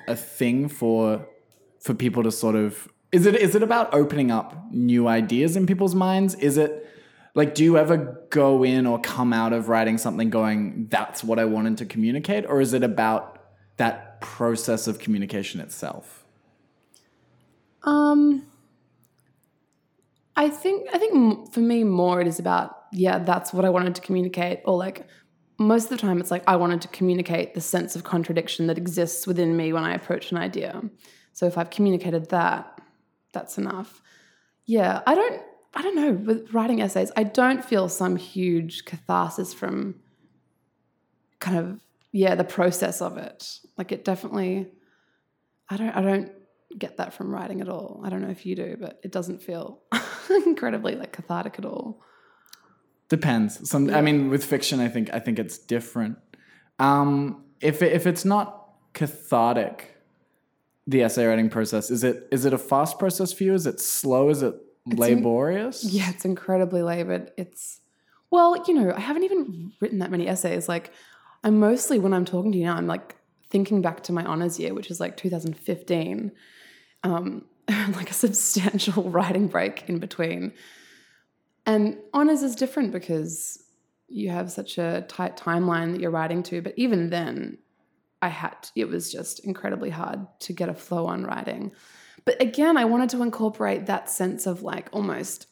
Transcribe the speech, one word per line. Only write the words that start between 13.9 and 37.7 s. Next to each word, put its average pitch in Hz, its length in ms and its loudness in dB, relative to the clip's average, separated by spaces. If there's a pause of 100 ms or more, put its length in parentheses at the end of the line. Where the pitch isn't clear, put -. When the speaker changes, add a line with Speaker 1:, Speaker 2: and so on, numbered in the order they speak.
Speaker 1:
process 117 680 -2
of 110 140 -4
communication 101 600 -4
itself? - 640 -12 (1600)
Speaker 2:
Um, 294 640 4 (1900)
I 302 120 4
think, 381 440 -2
I 349 60 2
think 427 160 2
m-, 226 320 6
for - 140 -6
me 233 240 4
more 180 360 4
it 175 60 2
is 165 120 0
about, 180 380 0 (160)
yeah, 185 260 2
that's 180 340 0
what 185 120 2
I 185 60 6
wanted 180 260 2
to - 40 -10
communicate, 180 640 -2
or, 185 120 2
like, 185 300 -8 (520)
most 226 260 6
of 226 60 -12
the 254 60 -4
time 185 240 0
it's 175 100 -8
like 180 180 -2
I 185 80 6
wanted 175 260 2
to - 60 -12
communicate 180 640 -2
the 170 60 -8
sense 175 340 -4
of 170 100 -8
contradiction 165 640 -2
that 165 120 0
exists 170 480 -4
within 170 300 0
me 160 160 0
when 165 120 0
I 170 100 -2
approach 175 380 -6
an 175 60 -2
idea. 185 440 -6 (520)
So 180 120 0
if 175 120 0
I've 170 120 -2
communicated 175 600 0
that, 175 500 0 (520)
that's - 260 -10
enough. 196 420 -8 (640)
Yeah, 190 420 2
I 277 80 6
don't, 440 280 0 (320)
I 277 80 -4
don't 381 140 -2
know, 294 160 2
with 220 420 -2
writing 226 260 0
essays, 190 360 -2
I 220 80 2
don't 254 400 2
feel 190 240 0